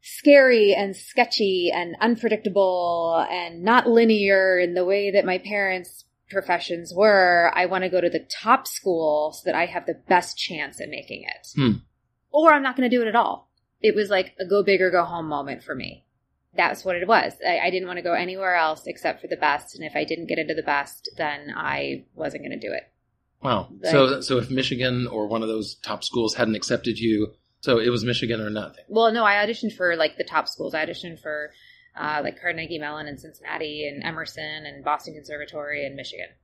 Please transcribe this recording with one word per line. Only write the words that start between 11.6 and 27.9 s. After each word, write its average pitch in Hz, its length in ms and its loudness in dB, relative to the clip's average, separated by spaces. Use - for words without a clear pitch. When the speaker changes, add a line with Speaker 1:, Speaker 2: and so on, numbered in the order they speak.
Speaker 1:
Or 311 220 6
I'm 294 100 4
not 262 140 -2
gonna 254 120 2
do 240 140 2
it 226 60 0
at 214 80 0
all. - 340 -2
It 214 140 4
was 202 160 -2
like 190 280 0
a 185 80 -6
go 202 160 4
big 190 180 4
or 185 100 4
go 170 140 4
home 165 220 -8
moment 143 360 -6
for 151 120 -10
me. - 300 -14
That's - 280 0
what 185 120 -2
it 175 100 -4
was. 208 280 4
I, 175 120 0
I 180 120 0
didn't 185 180 -4
wanna 175 140 -8
go 170 120 -2
anywhere 185 420 -2
else 156 300 0
except - 340 -6
for - 80 -16
the - 80 -4
best. 147 380 -2
And 160 100 -14
if 156 120 -12
I 151 80 -2
didn't 160 220 -8
get 160 120 -4
into 156 160 -4
the 156 80 -6
best, 143 540 -4
then 147 380 -8
I 139 500 -6
wasn't 151 300 -10
gonna 135 160 -10
do - 120 -8
it. - 180 -10
Speaker 2:
Wow. 113 260 -2
Speaker 1:
Like - 100 0
Speaker 2:
So, 135 280 6
so 127 180 0
if 127 120 -4
Michigan 127 560 -2
or 107 200 -4
one 113 160 -2
of 110 60 -6
those 110 280 -6
top - 280 -10
schools 113 300 -2
hadn't 110 220 0
accepted 117 420 -4
you, 107 360 0
so 123 180 2
it 113 100 2
was 120 160 0